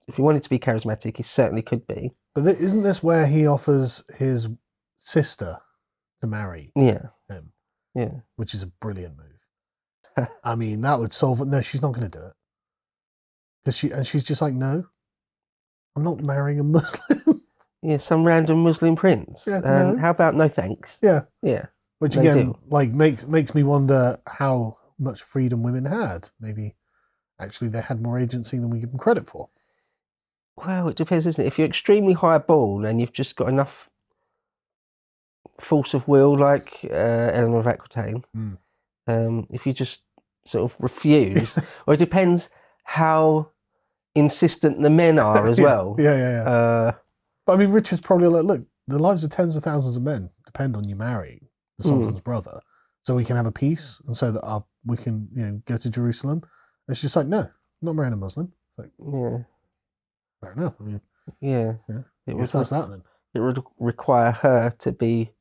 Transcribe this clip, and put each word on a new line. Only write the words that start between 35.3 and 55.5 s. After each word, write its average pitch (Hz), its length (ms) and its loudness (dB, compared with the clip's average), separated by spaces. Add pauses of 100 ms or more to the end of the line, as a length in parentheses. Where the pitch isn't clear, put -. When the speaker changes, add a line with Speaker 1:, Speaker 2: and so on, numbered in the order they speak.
Speaker 1:
force 147 340 0
of 131 140 -2
will, 139 280 6
like, 139 440 2 (100)
uh, 117 420 0
Eleanor 117 260 2
of 113 80 0
Aquitaine, 113 580 -6 (120)
Speaker 2:
Mm. 107 220 -10 (480)
Speaker 1:
um, 113 440 -2
if - 160 -8
you 135 60 0
just - 300 -6 (420)
sort 104 260 -2
of - 100 -20
refuse, 120 760 2
Speaker 2:
<laughs> - 280 -8
Speaker 1:
or 147 80 4
it 147 40 0
depends 175 520 2 (340)
how 156 640 2 (640)
insistent 147 680 2
the 147 80 6
men 160 280 6
are 110 300 4
as 117 100 4
Speaker 2:
<laughs> - 0 -
Yeah, 139 60 8
Speaker 1:
well. 107 340 4
Speaker 2:
yeah, 147 180 4
yeah, 127 140 0 (140)
yeah. 117 60 0
Speaker 1:
Uh, 117 420 2 (540)
Speaker 2:
But 180 80 4
I - 20 6
mean, 196 160 4
Richard's 214 300 2
probably 175 260 4
like, 165 160 4
"Look, 175 180 0 (240)
the 139 120 -2
lives 170 260 2
of 151 60 -4
tens 170 260 -2
of 151 60 -4
thousands 135 340 -2
of 123 60 -4
men 123 280 -6 (140)
depend 135 320 -6
on 104 100 -6
you 101 100 -8
marrying 104 520 -8 (300)
the - 60 -10
Speaker 1:
Mm. - 40 2
Speaker 2:
Sultan's 110 320 0
brother, 117 400 -8 (420)
so 127 120 -2
we 123 100 0
can 123 120 -2
have 120 100 0
a 110 60 -4
peace, - 540 -4
and 120 100 -8
so 123 160 -2
that 110 100 -6
our, 107 220 -8 (200)
we 117 140 -4
can, 107 340 -6
you 117 140 -6
know, 104 180 -8